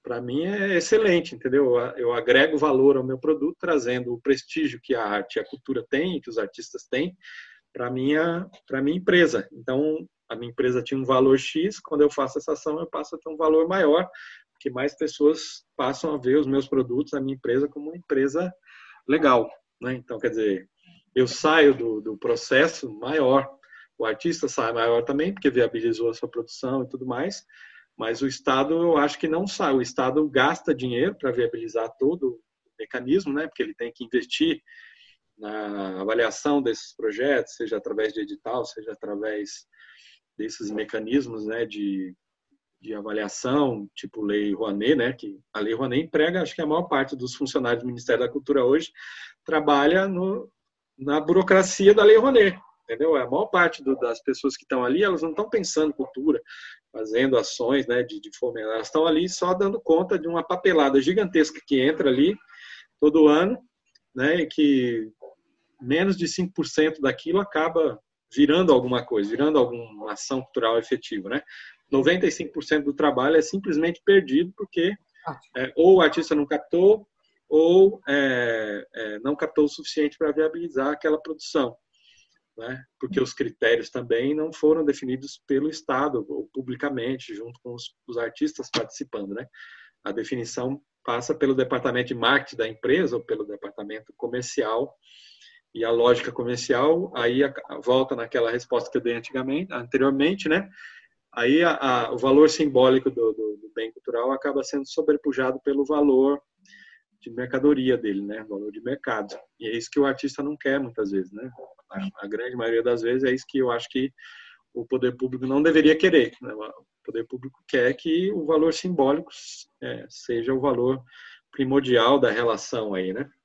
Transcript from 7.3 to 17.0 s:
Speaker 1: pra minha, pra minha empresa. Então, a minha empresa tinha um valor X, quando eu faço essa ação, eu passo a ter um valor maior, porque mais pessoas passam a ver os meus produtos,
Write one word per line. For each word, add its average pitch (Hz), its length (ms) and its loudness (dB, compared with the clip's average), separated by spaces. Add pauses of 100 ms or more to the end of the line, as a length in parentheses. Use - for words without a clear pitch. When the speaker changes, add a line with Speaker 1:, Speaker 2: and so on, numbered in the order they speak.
Speaker 1:
pra 123 180 -8
minha, 160 580 -2 (160)
pra 135 160 -4
minha 151 160 0
empresa. 175 540 2
Então, 151 560 -4 (200)
a 113 80 -10
minha 120 140 -12
empresa 123 320 0
tinha 135 180 -6
um 131 60 -4
valor 131 320 6
X, 170 420 -4
quando 147 220 -2
eu 147 80 6
faço 135 300 -4
essa 151 140 -6
ação, 156 260 -6
eu 165 80 -8
passo 156 280 -10
a 165 40 -16
ter 165 100 -14
um 156 80 -12
valor 160 300 4
maior, 180 420 2 (440)
porque - 180 -8
mais 131 260 -6
pessoas 156 680 0 (120)
passam 139 400 -4
a - 20 -6
ver 127 200 2
os 147 100 2
meus 135 200 0
produtos, 131 460 -2